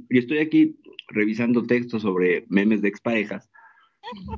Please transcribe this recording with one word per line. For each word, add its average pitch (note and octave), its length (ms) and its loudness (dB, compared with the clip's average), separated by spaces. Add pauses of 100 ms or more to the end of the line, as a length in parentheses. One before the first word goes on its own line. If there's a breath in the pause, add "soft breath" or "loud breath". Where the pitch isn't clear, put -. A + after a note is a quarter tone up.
y B2+ 100 4
estoy D3+ 200 -2
aquí D#3 380 2 (300)
revisando A2 560 0
textos A#2+ 380 -2
sobre F#2 480 0
memes G2+ 320 2
de G2+ 80 2
exparejas. G2+ 600 -6 (880 soft breath)